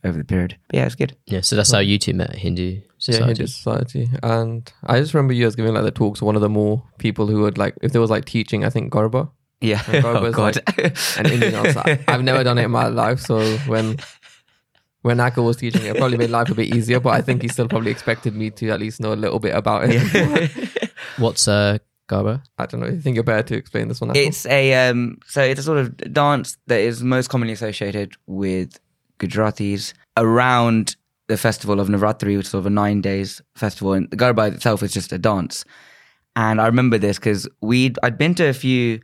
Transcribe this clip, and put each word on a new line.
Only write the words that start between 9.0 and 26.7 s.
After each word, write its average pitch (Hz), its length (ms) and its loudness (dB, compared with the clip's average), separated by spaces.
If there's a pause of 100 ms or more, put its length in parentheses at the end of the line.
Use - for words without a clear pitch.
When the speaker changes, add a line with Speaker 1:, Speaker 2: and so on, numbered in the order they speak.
Speaker 1:
Yeah. 110 280 0
Speaker 3:
And 131 180 4
Garba 117 160 2
Speaker 1:
<laughs> - 0 -
Oh, 117 40 2
Speaker 3:
is, 113 120 0
like, 104 280 2
Speaker 1:
God. - 600 -2
Speaker 3:
an 147 80 4
Indian 113 220 2
outside. 143 520 0
I've 127 160 2
never 131 200 2
done 123 160 2
it 113 60 2
in 117 60 0
my 120 160 2
life, 117 320 0
so 110 460 0
when, 110 320 0 (1040)
when 120 160 2
Akhil 120 280 2
was 120 120 2
teaching, 113 280 -2
it 101 120 -2
probably 127 200 2
made 117 120 2
life 117 200 0
a - 60 -2
bit 113 200 0
easier, 120 240 2
but 123 140 0
I 117 80 2
think 123 200 -2
he 120 60 -4
still 120 200 -2
probably 113 240 -2
expected 113 440 -4
me 107 160 -4
to 110 180 -6
at 101 100 -2
least 110 200 -8
know 107 140 -2
a - 20 0
little 107 240 -2
bit 107 160 -2
about 107 340 0
it. 123 240 2
Speaker 1:
Yeah. 170 340 2 (500)
<laughs> - 200 -14
Speaker 2:
What's, 113 300 0
uh, 104 320 2 (300)
Garba? 107 320 -2 (160)
Speaker 3:
I 120 80 -4
don't 120 140 -8
know. 117 80 -6
I 175 120 -4
think 135 160 -2
you're 113 80 2
better 110 200 0
to 113 120 -6
explain 110 340 -6
this 120 100 -8
one, 117 120 -4
Akhil. - 160 4
Speaker 1:
It's - 180 -6
a, 131 440 4
um, 120 280 -2 (100)
so - 140 -2
it's 135 180 2
a 135 40 -10
sort 156 140 0
of 127 200 -2 (160)
dance 143 440 0 (100)
that 117 120 2